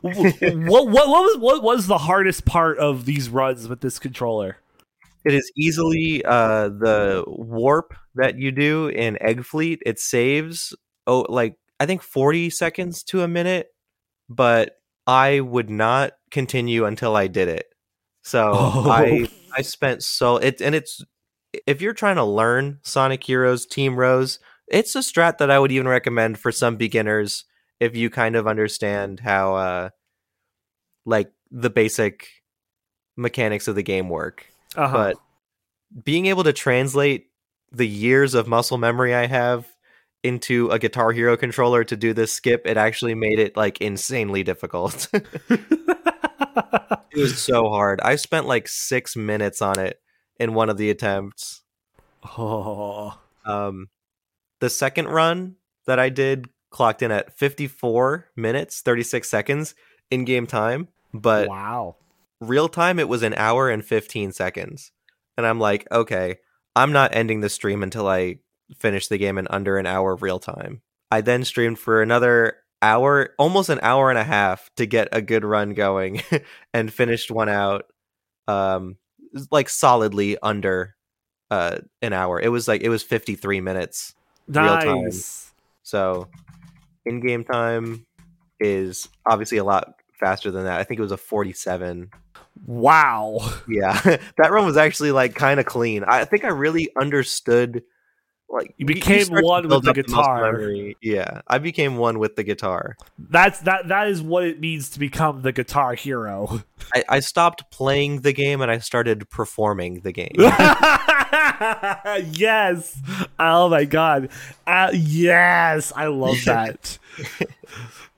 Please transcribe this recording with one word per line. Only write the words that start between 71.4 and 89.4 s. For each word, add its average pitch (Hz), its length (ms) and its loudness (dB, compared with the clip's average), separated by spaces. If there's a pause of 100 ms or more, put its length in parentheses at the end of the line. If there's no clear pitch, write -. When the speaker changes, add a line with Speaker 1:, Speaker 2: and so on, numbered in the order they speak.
Speaker 2:
streamed 117 340 -2
for 110 240 2
another 120 560 4 (220)
hour, 131 580 4
almost 180 320 2
an 139 120 0
hour 131 260 4
and 127 100 2
a 110 40 0
half 101 540 0
to 120 100 -2
get 107 240 0
a 113 100 -2
good 107 240 0
run 104 300 -2
going 98 480 -2 (260)
<laughs> - 260 -14
and 113 180 -2
finished 117 360 -2
one 110 200 -2
out, 101 380 0 (600)
um, 95 500 -2 (540)
like, 143 180 2
solidly 104 720 2
under, 98 540 -4 (560)
uh, 87 280 -2 (240)
an 117 100 -4
hour. 92 280 -2
It 117 100 0
was, 120 180 -2
like, 107 140 0
it 113 60 0
was 113 140 -2
fifty-three 101 580 -4
minutes 92 540 -8 (320)
real 160 320 2
time. 143 280 0
Speaker 1:
Nice. - 460 -12 (300)
Speaker 2:
So 92 460 -4 (760)
in-game 120 400 -4
time 117 640 -4 (540)
is 95 480 -2 (180)
obviously 110 320 0